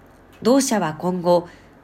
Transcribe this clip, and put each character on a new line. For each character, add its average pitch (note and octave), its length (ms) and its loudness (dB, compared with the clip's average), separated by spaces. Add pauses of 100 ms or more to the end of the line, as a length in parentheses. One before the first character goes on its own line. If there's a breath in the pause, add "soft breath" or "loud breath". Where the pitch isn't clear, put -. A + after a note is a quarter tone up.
(420)
同 C4 200 4
社 A#3 180 -2
は D#3 140 -4
今 F3+ 280 -4
後、 F3 280 2 (340 loud breath)